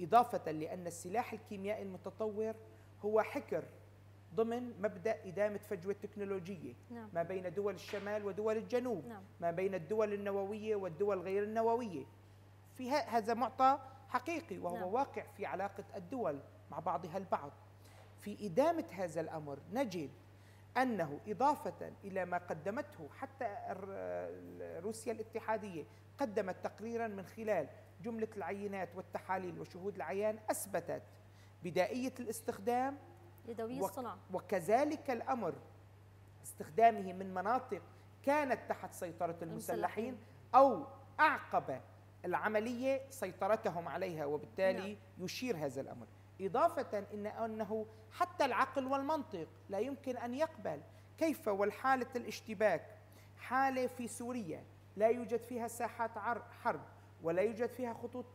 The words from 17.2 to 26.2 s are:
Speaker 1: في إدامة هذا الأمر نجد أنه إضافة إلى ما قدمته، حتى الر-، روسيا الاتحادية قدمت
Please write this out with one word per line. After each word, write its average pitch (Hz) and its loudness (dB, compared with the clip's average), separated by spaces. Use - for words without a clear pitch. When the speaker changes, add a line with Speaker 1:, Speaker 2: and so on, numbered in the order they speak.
Speaker 1:
في 208 -8
إدامة 285 4
هذا 175 -2
الأمر 151 -6
نجد 185 0
أنه 190 2
إضافة 190 2
إلى 190 -2
ما 180 0
قدمته، 175 -4
حتى - -8
الر-، 180 -6
روسيا 220 -4
الاتحادية 214 -4
قدمت 202 0